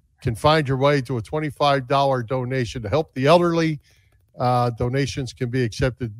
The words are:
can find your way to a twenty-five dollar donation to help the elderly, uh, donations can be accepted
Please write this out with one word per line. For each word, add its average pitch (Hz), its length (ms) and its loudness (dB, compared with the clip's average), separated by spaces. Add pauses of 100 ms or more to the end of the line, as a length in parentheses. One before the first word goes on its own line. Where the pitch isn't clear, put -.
(200)
can 117 140 -2
find 151 340 2
your 135 80 0
way 143 240 2
to 127 160 -6
a 110 60 -4
twenty-five 143 640 -2
dollar 139 340 2
donation 127 600 -4
to 110 80 -6
help 151 240 -2
the 131 120 0
elderly, 165 540 4 (580)
uh, 123 320 2
donations 127 640 -4
can 123 160 -6
be 127 160 -2
accepted 120 560 -4